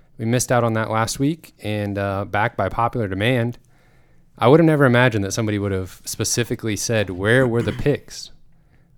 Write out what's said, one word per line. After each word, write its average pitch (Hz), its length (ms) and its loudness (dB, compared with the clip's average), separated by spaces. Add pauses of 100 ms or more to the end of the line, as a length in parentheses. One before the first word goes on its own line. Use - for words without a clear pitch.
(180)
We 113 80 -6
missed 123 260 0
out 120 100 2
on 113 120 0
that 110 160 -2
last 110 280 -2
week, 151 440 -4
and, 104 340 -4
uh, 98 300 -4
back 104 280 -2
by 95 140 -2
popular 117 400 -2
demand. 117 480 -2 (800)
I 110 120 0
would 156 120 8
have 165 60 6
never 147 180 4
imagined 120 400 4
that 95 80 -4
somebody 107 260 -2
would 101 140 -2
have 92 320 -6
specifically 113 720 -4
said, 107 320 -2
"Where 107 400 2
were 117 140 0
the 104 100 -2
picks?" - 560 -4 (680)